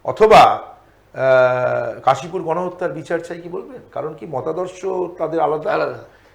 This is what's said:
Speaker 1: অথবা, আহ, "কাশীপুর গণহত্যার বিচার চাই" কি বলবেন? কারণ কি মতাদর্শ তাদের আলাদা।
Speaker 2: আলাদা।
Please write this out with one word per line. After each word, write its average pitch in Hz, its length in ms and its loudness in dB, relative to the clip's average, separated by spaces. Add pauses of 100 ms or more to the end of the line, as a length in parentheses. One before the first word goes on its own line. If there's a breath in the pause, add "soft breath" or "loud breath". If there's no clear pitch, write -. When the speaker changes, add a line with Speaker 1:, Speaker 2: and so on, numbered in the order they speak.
Speaker 1:
অথবা, 202 400 8
আহ, 123 1600 0
"কাশীপুর 160 420 -2
গণহত্যার 175 500 -4
বিচার 160 260 -6
চাই" 170 220 -12
কি 170 80 -16
বলবেন? 190 320 -12 (120)
কারণ 156 220 -8
কি 202 120 -16
মতাদর্শ 165 600 -8 (320)
তাদের 160 220 -4
আলাদা। 151 340 -2
Speaker 2:
আলাদা। 131 300 -6 (300 soft breath)